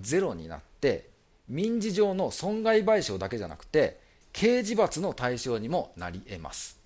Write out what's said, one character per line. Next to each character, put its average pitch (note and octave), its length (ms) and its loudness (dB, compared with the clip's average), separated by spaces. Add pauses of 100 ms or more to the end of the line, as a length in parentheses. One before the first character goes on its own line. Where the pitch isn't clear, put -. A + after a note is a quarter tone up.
ゼ B2 200 2
ロ E3 140 0
に D#2+ 140 -10
な D#2+ 80 -10
っ D2+ 40 -16 (200)
て、 A#2+ 280 0 (400)
民 G#3+ 320 -2
事 G#3 120 -2
上 G3 220 4
の F3+ 180 0
損 G#3+ 320 -4
害 A3 180 4
賠 G#3+ 140 6
償 A2 220 -2
だ F#2+ 100 -4
け A#2 100 -4
じ G2+ 60 -6
ゃ - 20 -6
な D#2 100 -14
く - 100 -20
て、 - 380 2 (280)
刑 B3 300 4
事 G#3+ 120 -4
罰 G3+ 260 2
の F3+ 140 -2
対 B2 240 -2
象 A#2+ 200 -2
に A2 100 -6
も E3 280 -2
な F2 140 -8
り F2 100 -10
得 F#2+ 200 -12
ま D2+ 120 -10
す。 - 340 -10